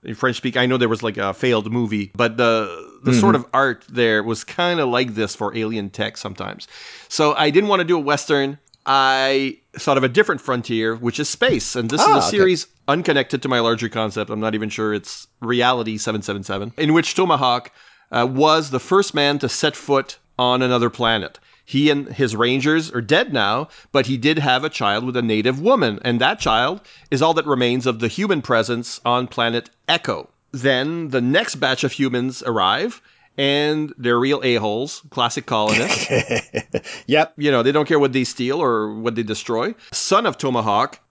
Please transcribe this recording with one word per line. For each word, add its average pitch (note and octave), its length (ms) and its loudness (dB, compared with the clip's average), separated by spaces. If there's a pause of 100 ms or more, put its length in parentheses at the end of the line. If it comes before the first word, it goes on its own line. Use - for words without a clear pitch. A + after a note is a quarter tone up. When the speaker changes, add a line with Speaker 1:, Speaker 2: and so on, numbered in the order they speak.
(140)
Speaker 1:
French B2 220 -2
speak, B2+ 200 -4
I B2 100 2
know B2+ 100 2
there A#2+ 120 2
was, A2 140 -2
like, A2 140 -4
a G2 180 -4
failed A2 380 0
movie, G#2+ 420 -2
but A2+ 220 0
the, A2 560 0 (100)
the C3 80 0
Speaker 2:
Mm-hmm. B2+ 100 4
Speaker 1:
sort G3+ 140 6
of B2 180 0
art C3 360 0
there A2+ 340 2
was A2+ 220 -4
kinda F3 420 -2
like B2 280 0
this G#2 200 -2
for G2+ 220 -6
alien A2 340 -4
tech G#2 260 -6
sometimes. G2+ 520 -12 (400)
So D3+ 260 2
I D3+ 160 2
didn't F#3+ 180 4
wanna F#3 160 2
do E3+ 140 2
a - 20 0
Western. C#3 580 0 (280)
I C3+ 720 2 (160)
thought C#3 240 0
of C3 60 2
a C3 40 2
different E3+ 320 0
frontier, A2+ 540 -2
which A#2+ 260 -4
is D3 80 -2
space. A#3 480 -2
And A2+ 140 -2
this D3+ 120 0
Speaker 2:
Ah, - 20 6 (140)
Speaker 1:
is - 60 2
a - 40 2
Speaker 2:
okay. G#3+ 80 0
Speaker 1:
series F#3 300 2 (220)
unconnected D3 540 0
to C#3+ 60 -4
my B2 120 2
larger A#2 280 0
concept. G#2+ 420 -4
I'm G#2+ 100 -6
not A2 140 -2
even G#2+ 140 -4
sure G#2+ 260 -2
it's - 320 -10 (140)
reality A#2 580 0
seven A2 240 -4
seven G2+ 220 -6
seven, G2+ 340 -8
in D#3 140 2
which E3 220 2
Tomahawk, C3+ 580 0 (400)
uh, A#2+ 180 2
was D3+ 400 2
the C3 100 -2
first F#3+ 340 0
man D3 260 2
to B2+ 80 -2
set D3+ 260 -2
foot - 440 -2 (200)
on B2 240 2
another B2 280 2
planet. A2+ 480 -2 (260)
He C#3+ 260 2
and C#3+ 180 0
his A#2 280 -2
rangers C3+ 560 0
are A#2+ 80 -2
dead D#3+ 320 0
now, A#2 360 0 (240)
but C3 140 2
he C3 100 -2
did D3+ 220 2
have C3+ 260 2
a D#3 40 -2
child A2 360 0
with B2+ 120 -4
a A#2+ 60 0
native A2+ 380 0
woman, E3+ 440 2
and A#2+ 160 0
that E3 200 0
child B2+ 400 0 (300)
is C3+ 120 2
all D#3+ 120 4
that D3+ 120 0
remains B2+ 400 2
of A2+ 140 0
the A#2 80 0
human F3+ 340 -2
presence A#2 640 -2
on B2 240 0
planet A#2 420 -2 (180)
Echo. A#2 400 -4 (240)
Then C#3 560 -2
the C3 140 0
next D#3 340 0
batch C3 260 -2
of C#3 100 -2
humans B2+ 540 -2
arrive, A#2 540 0 (380)
and D3 600 0
they're A#2+ 220 2
real C3+ 240 2
a-holes, A#2 640 -2
classic B2 360 -2
colonists. G#2+ 600 0
Speaker 2:
<laughs> - 480 -2 (520)
Yep. D3+ 300 2
Speaker 1:
You D3 140 0
know, B2 120 4
they C3+ 100 2
don't D3 160 2
care D#3+ 100 4
what C#3 140 4
they C3 120 0
steal C3 380 -4
or G#2+ 320 0
what A2+ 200 -4
they A#2 80 -2
destroy. A2+ 520 -4 (180)
Son G#3+ 340 0
of E3 120 -2
Tomahawk A#2 600 -2 (100)